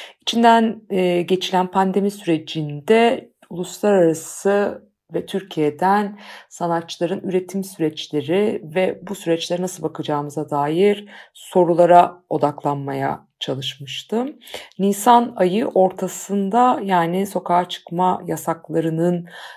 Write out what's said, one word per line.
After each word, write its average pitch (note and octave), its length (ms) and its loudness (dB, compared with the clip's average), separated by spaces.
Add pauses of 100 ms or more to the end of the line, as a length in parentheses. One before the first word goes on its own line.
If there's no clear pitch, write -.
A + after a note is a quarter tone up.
(200)
İçinden, A3+ 680 4
e, F3+ 320 0
geçilen F#3 440 0
pandemi F#3+ 440 0
sürecinde D#3+ 1200 0 (200)
uluslararası F#3 1400 0 (240)
ve E3+ 120 -6
Türkiye'den F#3+ 920 -2 (300)
sanatçıların E3+ 720 -4
üretim F#3 440 -4
süreçleri D#3 960 -4 (120)
ve F#3 280 -2
bu G3+ 120 -10
süreçlere E3+ 480 -2
nasıl F3 200 -8
bakacağımıza D3 680 -6
dair F3 580 0 (260)
sorulara F3 920 6
odaklanmaya C#3+ 1040 -4 (100)
çalışmıştım. D3 960 -6 (420)
Nisan A#3 580 4
ayı F#3+ 300 0
ortasında, G3 1160 0
yani F#3 420 0
sokağa F3+ 420 -2
çıkma - 580 -2
yasaklarının, E3 1000 -2 (300)